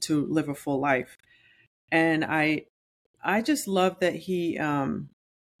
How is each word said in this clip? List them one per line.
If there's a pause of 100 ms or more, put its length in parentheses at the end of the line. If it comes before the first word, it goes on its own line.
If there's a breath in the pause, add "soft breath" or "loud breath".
to
live
a
full
life. (760 soft breath)
And
I, (560)
I
just
love
that
he,
um, (520)